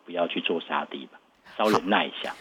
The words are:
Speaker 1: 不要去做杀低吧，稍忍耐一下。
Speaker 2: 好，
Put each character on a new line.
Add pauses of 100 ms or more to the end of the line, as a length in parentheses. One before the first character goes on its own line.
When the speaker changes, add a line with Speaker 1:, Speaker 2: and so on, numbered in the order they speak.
Speaker 1:
不
要
去
做
杀
低
吧， (380)
稍
忍
耐
一 (120)
下。
Speaker 2:
好，